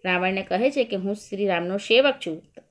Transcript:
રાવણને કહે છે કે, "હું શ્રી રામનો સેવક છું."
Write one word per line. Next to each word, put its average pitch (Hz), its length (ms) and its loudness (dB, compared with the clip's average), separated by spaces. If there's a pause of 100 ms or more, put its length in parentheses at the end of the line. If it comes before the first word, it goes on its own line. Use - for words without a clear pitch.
રાવણને 185 360 0
કહે 247 300 0
છે 277 120 0
કે, 226 120 -2
"હું 196 200 -4
શ્રી 202 320 -4
રામનો 180 300 0
સેવક 254 360 4 (120)
છું." 160 180 -6 (280)